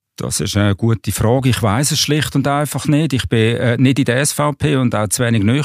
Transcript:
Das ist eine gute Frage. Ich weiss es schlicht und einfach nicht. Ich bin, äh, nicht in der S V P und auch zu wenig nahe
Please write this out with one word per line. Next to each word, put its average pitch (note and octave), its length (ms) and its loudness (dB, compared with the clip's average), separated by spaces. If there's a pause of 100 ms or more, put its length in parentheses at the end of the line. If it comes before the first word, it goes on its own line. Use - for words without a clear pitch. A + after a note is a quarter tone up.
(180)
Das - 220 -6
ist - 160 -4
eine G2+ 220 2
gute A2+ 340 -2
Frage. B2+ 380 0
Ich A#2 120 0
weiss A2+ 300 0
es D3 80 -2
schlicht D3 380 -2
und C#3 100 0
einfach C#3+ 400 -2
nicht. D3+ 240 2
Ich B2+ 160 -2
bin, A2+ 300 2
äh, A#2+ 200 0
nicht C3+ 220 4
in C3+ 60 2
der A#2+ 140 0
S D3 120 0
V D3 220 -2
P D3 240 -2
und A#2+ 180 0
auch G#2 140 -2
zu - 120 -2
wenig A#2 220 2
nahe B2 220 2